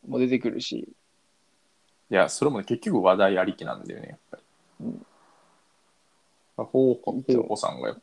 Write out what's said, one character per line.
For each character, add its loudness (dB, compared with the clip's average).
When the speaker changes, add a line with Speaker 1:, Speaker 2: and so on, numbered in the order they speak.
Speaker 1:
も -4
出 2
て 2
く -2
る -4
し。 -8
Speaker 2:
い 0
や、 6
そ -2
れ 4
も -2
ね、 -6
結 -4
局 0
話 6
題 4
あ 2
り -2
き -14
な -8
ん -16
だ -12
よ -12
ね、 -14
や -18
っ -20
ぱ -16
り。 -20
Speaker 1:
う -12
ん。 -12
Speaker 2:
ま -6
あ、 -6
ほ 4
う -2
こ、 -6
Speaker 1:
い -4
い -8
と。 2
Speaker 2:
ほ 4
う -2
こ -2
さ -2
ん -12
が -4
や -8
っ -20